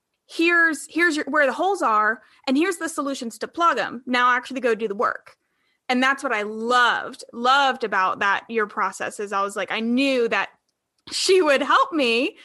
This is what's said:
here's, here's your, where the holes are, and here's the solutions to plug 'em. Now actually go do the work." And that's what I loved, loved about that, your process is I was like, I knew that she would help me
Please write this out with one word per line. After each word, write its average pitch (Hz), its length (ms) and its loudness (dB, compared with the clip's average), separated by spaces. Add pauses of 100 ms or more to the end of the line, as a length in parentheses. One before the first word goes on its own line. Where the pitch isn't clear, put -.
(280)
here's, 330 600 2
here's 330 280 0
your, 302 80 -4
where 285 200 2
the 247 80 2
holes 359 280 0
are, 220 400 2 (260)
and 269 100 2
here's 349 200 0
the 320 100 -6
solutions 269 500 -6
to 233 100 -8
plug 320 300 0
'em. 208 280 -6
Now 247 260 2
actually 254 300 -4
go 226 140 0
do 220 140 -4
the 202 60 -8
work." - 420 -4 (520)
And 254 120 0
that's 269 220 0
what 262 80 -4
I 208 120 -2
loved, 220 920 0
loved 254 500 2
about 190 360 0
that, 202 280 0
your 220 180 -2
process 202 540 -6
is 208 140 -8
I 196 80 0
was 202 160 -4
like, 185 160 -4
I 214 80 -4
knew 247 480 0
that 196 200 -2 (600)
she 370 300 4
would 285 200 4
help 320 300 2
me 269 540 0